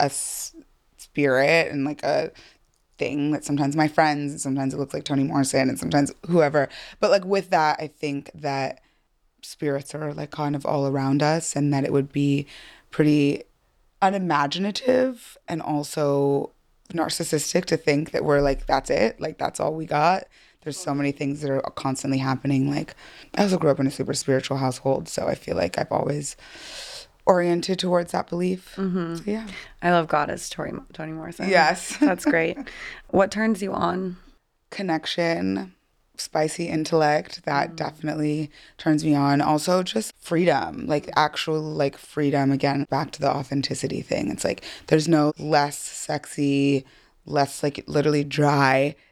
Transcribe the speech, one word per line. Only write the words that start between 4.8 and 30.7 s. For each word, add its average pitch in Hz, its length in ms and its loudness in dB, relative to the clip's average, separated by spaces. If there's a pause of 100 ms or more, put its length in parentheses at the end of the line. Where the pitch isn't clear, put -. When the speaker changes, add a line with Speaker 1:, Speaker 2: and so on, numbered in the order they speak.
Speaker 1:
like 143 120 -6
Toni 139 200 0
Morrison, 135 460 2
and - 80 -4
sometimes 151 340 0 (160)
whoever. 151 400 4 (320)
But, 208 100 4
like, 196 140 4
with 190 240 0
that, 156 320 4
I 156 60 -6
think 143 480 -6
that 139 460 -4 (600)
spirits 143 540 -6
are, 151 180 -6
like, 151 180 -10
kind 147 240 -2
of 139 120 -4
all 139 200 2
around 135 360 2
us, 160 340 0
and 143 160 2
that 135 120 2
it - 100 -2
would 139 180 0
be 143 340 0 (440)
pretty 147 540 4 (580)
unimaginative 196 1400 0 (100)
and 165 140 -4
also 143 880 0 (420)
narcissistic 165 720 -2
to 165 100 0
think 151 340 0
that - 140 -2
we're, 143 160 4
like, 139 260 0
that's 135 240 0
it, 135 300 2
like, 151 180 -6
that's 143 220 -4
all 156 140 0
we 160 120 -8
got. 160 380 2 (380)
There's 147 160 -8
so - 140 -6
many 143 200 0
things 143 280 -6
that 147 100 -4
are 135 120 0 (120)
constantly 135 440 -2
happening. 135 520 0
Like, 151 240 -4 (400)
I 202 100 2
also 185 120 2
grew 160 140 2
up 135 100 2
in 135 60 2
a 135 40 -2
super 131 220 -4
spiritual 131 460 -2
household, 135 500 -2
so - 180 -4
I - 80 0
feel - 220 -6
like 180 220 0
I've - 140 -2
always - 440 -2 (880)
oriented 175 520 2
towards 175 340 0
that - 160 -4
belief. 180 480 -4
Speaker 2:
Mm-hmm. 180 400 -2
Speaker 1:
So, 165 100 -10
yeah. 220 200 -4 (360)
Speaker 2:
I 175 80 2
love 165 180 4
God 151 220 0
as - 200 -8
Tori - 220 -8